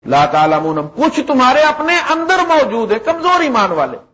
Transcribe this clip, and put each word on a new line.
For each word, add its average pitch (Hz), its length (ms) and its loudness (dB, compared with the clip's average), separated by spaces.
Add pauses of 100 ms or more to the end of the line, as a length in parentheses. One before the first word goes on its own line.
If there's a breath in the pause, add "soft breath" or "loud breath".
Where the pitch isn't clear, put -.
لَا 143 200 2
تَعْلَمُونَهُمْ، 156 680 -2
کچھ 302 300 0
تمہارے 269 340 2
اپنے 302 380 0
اندر 330 400 0
موجود 233 540 0
ہیں 220 60 0
کمزور 330 420 0
ایمان 226 320 0
والے 135 260 -2 (160)